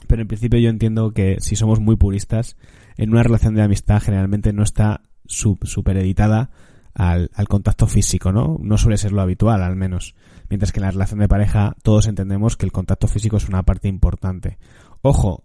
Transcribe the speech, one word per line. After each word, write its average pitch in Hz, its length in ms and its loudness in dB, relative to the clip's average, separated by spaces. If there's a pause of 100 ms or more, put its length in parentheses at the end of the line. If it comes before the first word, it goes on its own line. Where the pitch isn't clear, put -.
Pero 113 160 2
en 104 60 -6
principio 113 300 0
yo 117 120 4
entiendo 110 420 0
que 98 280 0
si - 140 -4
somos 110 260 2
muy 107 160 4
puristas, 107 600 -2 (400)
en 110 140 -2
una 117 120 4
relación 113 320 2
de 107 80 2
amistad 104 380 2
generalmente 101 520 0
no 104 100 -2
está 107 400 0 (240)
su-, - 360 -2
supereditada 98 880 0 (440)
al, 87 400 0
al 101 140 -4
contacto 104 380 2
físico, 92 460 0
¿no? 151 280 0
No 107 180 0
suele 107 200 2
ser 101 140 -2
lo 101 100 0
habitual, 95 400 0
al 90 140 -2
menos. 92 380 -6 (340)
Mientras 95 240 -2
que 107 80 -4
en 98 40 -2
la 95 60 -2
relación 95 300 -4
de 101 80 2
pareja 104 540 2
todos 107 240 4
entendemos 98 500 -2
que - 100 -4
el 92 60 -4
contacto 98 360 -2
físico 104 280 -2
es 98 120 0
una 92 140 -2
parte 95 260 0
importante. 92 680 -2 (420)
Ojo, 110 440 0